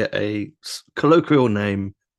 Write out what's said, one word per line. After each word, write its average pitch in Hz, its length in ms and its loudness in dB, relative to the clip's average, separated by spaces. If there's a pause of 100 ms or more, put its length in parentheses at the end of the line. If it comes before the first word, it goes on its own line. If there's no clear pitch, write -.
(120)
a 104 380 -4 (120)
s-, - 200 -14 (140)
colloquial 147 520 4
name, 101 460 -2 (240)